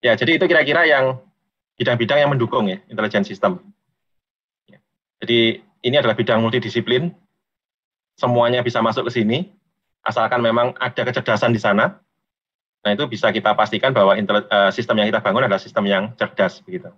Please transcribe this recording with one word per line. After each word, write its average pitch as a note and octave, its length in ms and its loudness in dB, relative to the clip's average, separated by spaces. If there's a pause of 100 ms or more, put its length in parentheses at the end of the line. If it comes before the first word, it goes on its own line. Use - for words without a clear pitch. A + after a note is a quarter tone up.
Ya, A2+ 160 2
jadi D#3 240 0
itu F3+ 80 2
kira-kira D#3 400 2
yang C3 320 2 (560)
bidang-bidang B2 480 0
yang C#3+ 80 0
mendukung A#2 320 0
ya, F#2+ 240 -6
intelligent G#2+ 400 -4
system. F#2+ 320 -2 (1040)
Ya, - 160 -20 (400)
jadi A#2 400 0 (240)
ini B2 160 0
adalah A2 160 0
bidang A2+ 240 0
multidisiplin, A#2+ 720 -2 (1040)
semuanya B2 480 0
bisa A#2 160 -2
masuk A2+ 320 -2
ke A#2+ 80 0
sini, B2 320 -2 (480)
asalkan A2+ 400 -2
memang A#2+ 400 0
ada B2 240 -4
kecerdasan A#2+ 480 0
di G#2+ 80 -2
sana. A2 400 0 (800)
Nah, G#2 160 -2
itu B2+ 160 -4
bisa A2 240 -2
kita G#2+ 240 0
pastikan A2 320 0
bahwa G2+ 240 4
intel-, G#2 320 -2
eh, G2 240 4
sistem A2+ 320 -2
yang G#2+ 80 0
kita G#2+ 80 0
bangun G#2 240 0
adalah G2+ 160 0
sistem - 240 -4
yang G2+ 320 -2
cerdas - 480 -2
begitu. F2+ 240 -12 (100)